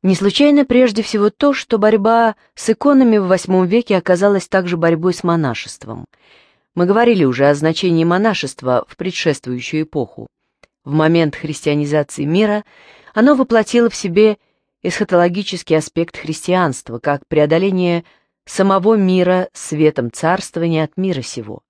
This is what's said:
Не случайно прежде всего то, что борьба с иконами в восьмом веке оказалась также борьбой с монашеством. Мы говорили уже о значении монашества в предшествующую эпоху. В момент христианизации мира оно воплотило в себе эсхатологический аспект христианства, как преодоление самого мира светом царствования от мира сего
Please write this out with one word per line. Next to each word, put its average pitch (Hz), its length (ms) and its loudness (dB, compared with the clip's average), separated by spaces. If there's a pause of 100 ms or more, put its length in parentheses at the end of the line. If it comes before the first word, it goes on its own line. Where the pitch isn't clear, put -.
Не 190 120 2
случайно 285 500 2
прежде 247 380 2
всего 208 280 0
то, 285 220 0
что - 260 -4
борьба 220 580 2 (180)
с - 160 -6
иконами 254 480 2
в 190 80 0
восьмом 185 400 0
веке 220 300 0
оказалась 185 520 0
также 180 280 -2
борьбой 170 380 0
с - 100 -10
монашеством. 143 840 -6 (680)
Мы 175 120 0
говорили 214 380 2
уже 131 240 2
о 147 60 4
значении 165 500 0
монашества 170 840 -2
в - 80 -20
предшествующую 156 840 -6
эпоху. 127 460 -8 (560)
В 135 80 -8
момент 156 440 2
христианизации 147 880 -4
мира 208 400 0 (500)
оно 262 200 4
воплотило 233 560 0
в - 60 -14
себе 208 420 2 (440)
эсхатологический 180 960 -2
аспект 165 400 -4
христианства, 160 840 -4
как 143 300 -4
преодоление 170 760 0 (400)
самого 190 500 2
мира 185 580 2
светом 151 580 -2
царствования 165 720 -4
от - 120 -10
мира 185 260 -4
сего 110 480 -14